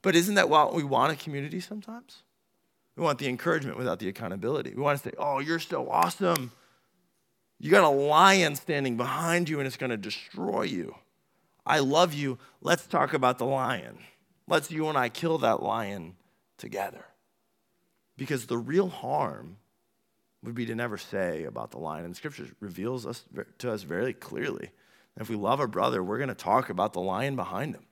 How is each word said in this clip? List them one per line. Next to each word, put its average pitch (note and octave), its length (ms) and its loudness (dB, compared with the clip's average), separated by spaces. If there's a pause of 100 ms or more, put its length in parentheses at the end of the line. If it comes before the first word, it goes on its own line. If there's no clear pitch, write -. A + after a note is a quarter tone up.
But F#3+ 140 2
isn't F#3+ 220 6
that F3+ 120 6
what D3+ 260 6
we E3+ 100 0
want C3+ 280 4
in C#3+ 60 -6
community D3+ 420 -8
sometimes? A3 640 -16 (720)
We - 80 -6
want D3 160 2
the C#3+ 80 -4
encouragement B2+ 500 -2
without G#2+ 220 -2
the G2 100 -4
accountability. G2 680 -4
We C3 80 -4
wanna C#3+ 160 2
say, - 200 -10
"Oh, C3+ 220 0
you're D#3+ 180 -2
so D3+ 320 -6
awesome. E3+ 640 2 (1040)
You D3 120 -4
got F#3 140 8
a D#3 40 8
lion D3+ 680 6
standing C3+ 420 -2
behind D#3+ 520 0
you D#3 100 -2
and C#3 80 -2
it's C3 100 -6
gonna B2 200 -4
destroy - 680 -6
you. - 320 -4 (720)
I D3+ 140 2
love D3 340 4
you. C#3 240 -4 (220)
Let's E3+ 260 2
talk C#3 260 2
about B2+ 260 2
the A#2 80 0
lion. B2 520 -2 (480)
Let's - 240 0
you D#3 180 -2
and D3+ 80 0
I B2 120 2
kill D#3+ 300 -2
that A#2 240 2
lion G2+ 540 -6 (420)
together." - 480 -8 (1120)
Because C3 300 -6
the A#2+ 120 -2
real D#3+ 300 0
harm G2+ 680 -6 (840)
would A#2 120 -10
be A#2+ 120 -4
to A#2 80 -6
never A2+ 220 -4
say F2 480 -4
about A#1 260 -8
the - 80 -14
lion. D#2 260 -8
And F2 120 -12
Scripture C#3+ 300 -12 (140)
reveals G#2 460 -6
us - 260 -10
ver-, - 160 -10 (100)
to A#2+ 140 -4
us G#2 100 -6
very F#2 300 -2
clearly. - 580 -8 (460)
And A2+ 60 -10
if G#2+ 60 -10
we A2 80 -4
love A2 220 2
a C#3+ 80 2
brother, G#2 360 0
we're G#2 160 -2
gonna C3+ 160 -4
talk A2+ 340 2
about G2 240 0
the F2 80 -4
lion G#2 340 -2
behind G2+ 400 -4
him. - 180 -18